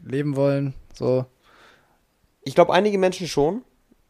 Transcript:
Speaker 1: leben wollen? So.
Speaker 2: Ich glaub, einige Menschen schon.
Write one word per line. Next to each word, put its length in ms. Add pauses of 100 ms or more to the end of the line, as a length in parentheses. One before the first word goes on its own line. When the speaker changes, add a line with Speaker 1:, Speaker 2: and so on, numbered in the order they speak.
Speaker 1:
leben 320
wollen? 380 (200)
So. 320 (1160)
Speaker 2:
Ich 120
glaub, 160
einige 280
Menschen 280
schon. 360 (480)